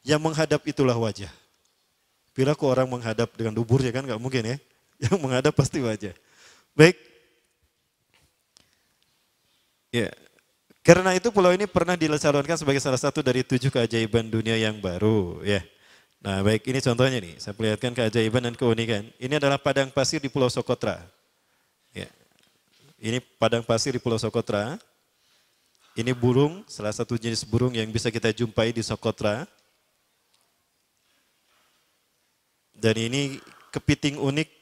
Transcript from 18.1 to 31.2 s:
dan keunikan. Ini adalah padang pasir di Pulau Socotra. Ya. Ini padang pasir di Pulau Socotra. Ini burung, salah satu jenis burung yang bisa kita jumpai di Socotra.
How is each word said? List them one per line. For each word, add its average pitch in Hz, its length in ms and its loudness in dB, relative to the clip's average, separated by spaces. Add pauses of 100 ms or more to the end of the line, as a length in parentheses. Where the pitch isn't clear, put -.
dan 120 140 -6
keunikan. 113 480 0 (160)
Ini 127 160 -2
adalah 139 240 2
padang 135 320 -2
pasir 139 260 -2
di 143 140 -6
Pulau 131 160 2
Socotra. 117 500 -4 (960)
Ya. 95 160 -12 (880)
Ini 113 220 -4 (160)
padang 113 260 0
pasir 117 320 -2
di 123 60 -4
Pulau 117 160 -2
Socotra. 110 640 -4 (1120)
Ini 117 240 -4
burung, 139 480 2
salah - 260 -8
satu 117 300 -4
jenis 113 240 -4
burung 120 320 0
yang 110 160 -2
bisa 120 160 -2
kita 113 240 0
jumpai 113 400 0
di 117 80 -4
Socotra. 110 640 -4 (3250)